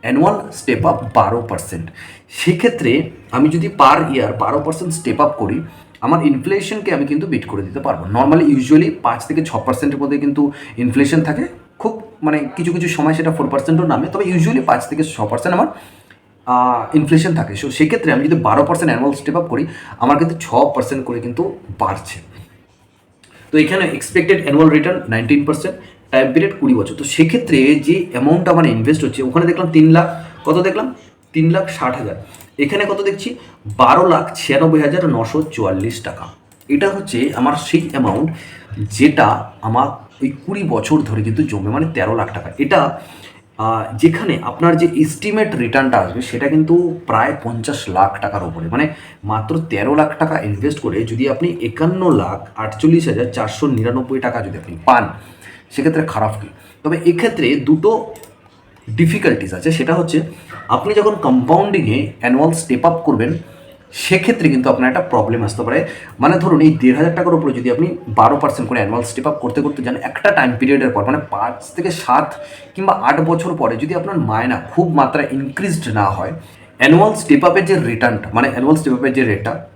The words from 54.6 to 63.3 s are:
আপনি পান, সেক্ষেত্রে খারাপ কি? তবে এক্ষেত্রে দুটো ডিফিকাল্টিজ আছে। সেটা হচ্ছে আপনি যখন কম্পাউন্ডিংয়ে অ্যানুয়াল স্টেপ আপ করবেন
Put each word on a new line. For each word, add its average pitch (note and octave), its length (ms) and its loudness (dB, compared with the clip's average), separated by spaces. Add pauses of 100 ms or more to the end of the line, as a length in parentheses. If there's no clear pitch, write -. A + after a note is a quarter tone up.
আপনি F2 120 -16 (140)
পান, A#2+ 160 4 (720)
সেক্ষেত্রে D#3 300 0 (100)
খারাপ G#2+ 280 -2
কি? - 80 -14 (340)
তবে D#3+ 120 0 (160)
এক্ষেত্রে F3 360 0 (220)
দুটো D#3+ 220 4 (960)
ডিফিকাল্টিজ B2 720 0
আছে। E3 200 -2
সেটা D#3 220 0
হচ্ছে D#3+ 180 0 (580)
আপনি G3+ 240 -2
যখন G#3 140 4 (120)
কম্পাউন্ডিংয়ে C#3 720 2 (220)
অ্যানুয়াল C3+ 300 2 (100)
স্টেপ - 280 -2
আপ E3 80 0 (100)
করবেন B2 240 0 (760)